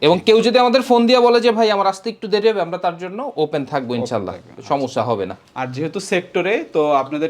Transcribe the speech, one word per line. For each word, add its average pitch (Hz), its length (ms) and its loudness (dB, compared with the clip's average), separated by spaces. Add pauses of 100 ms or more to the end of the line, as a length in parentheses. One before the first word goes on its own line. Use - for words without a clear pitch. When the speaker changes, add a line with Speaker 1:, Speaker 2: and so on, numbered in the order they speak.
Speaker 1:
এবং 151 140 4
Speaker 2:
ঠিক - 100 -4
Speaker 1:
কেউ 220 140 6
Speaker 2:
আছে। 226 100 2
Speaker 1:
যদি 240 100 4
আমাদের 247 220 4
ফোন 240 260 2
দিয়া 247 140 4
বলে 240 200 4
যে, 233 100 4
"ভাই, 220 200 2
আমার 196 160 0
আসতে 190 220 -4
একটু 220 180 -10
দেরি 208 220 2
হবে," 202 120 0
আমরা 170 160 -6
তার 175 200 -4
জন্য 196 400 -10
ওপেন 151 280 -2
থাকবো 131 240 -6
Speaker 2:
ওপেন 120 100 -4
Speaker 1:
ইনশাল্লাহ। 110 360 -4
Speaker 2:
থাকবে। - 260 -20
Speaker 1:
সমস্যা 135 400 -2
Speaker 2:
আচ্ছা। - 20 2
Speaker 1:
হবে 110 220 -2
না। 95 100 -10 (200)
Speaker 2:
আর 131 120 -6
যেহেতু 151 320 -8
সেক্টরে, 190 720 -2
তো 151 180 2
আপনাদের 147 380 -2